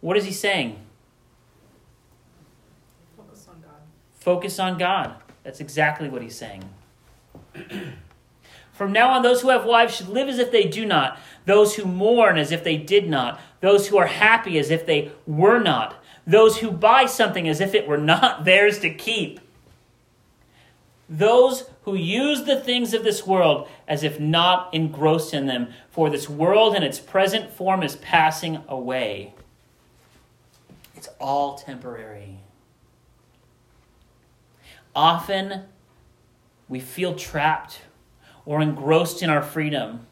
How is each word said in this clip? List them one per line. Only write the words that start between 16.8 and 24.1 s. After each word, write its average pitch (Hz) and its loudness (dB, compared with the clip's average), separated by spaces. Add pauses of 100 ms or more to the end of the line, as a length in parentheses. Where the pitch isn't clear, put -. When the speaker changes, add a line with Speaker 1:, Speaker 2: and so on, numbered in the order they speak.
Speaker 1:
something 190 -2
as 151 -2
if 196 -2
it - 2
were 147 -2
not 156 2
<laughs> - -
theirs 202 4
to 160 -4
keep, 208 -8 (1700)
those 240 4 (120)
who 196 -6
use 233 -2
the 269 0
things 240 -4
of 220 -2
this 214 -2
world 175 2 (180)
as 151 -4
if 151 -4